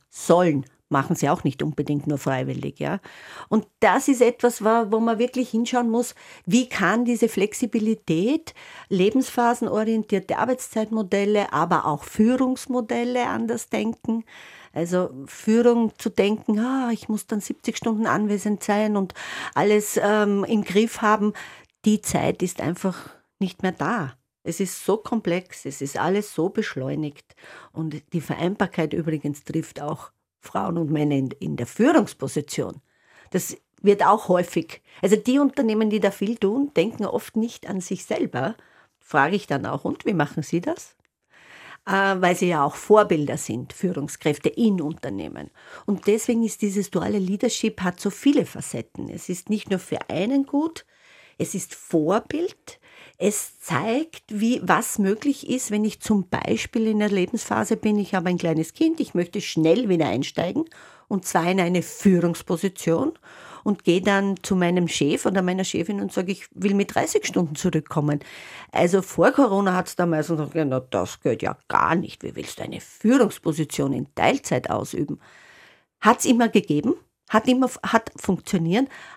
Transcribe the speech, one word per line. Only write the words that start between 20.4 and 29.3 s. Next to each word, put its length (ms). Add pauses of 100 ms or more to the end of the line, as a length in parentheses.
im 220
Griff 360
haben, 300 (540)
die 160
Zeit 420
ist 160
einfach 500 (300)
nicht 240
mehr 80
da. 440 (300)
Es 140
ist 240
so 140
komplex, 680
es 160
ist 160
alles 380
so 140
beschleunigt. 840 (380)
Und 400
die 80
Vereinbarkeit 720
übrigens 540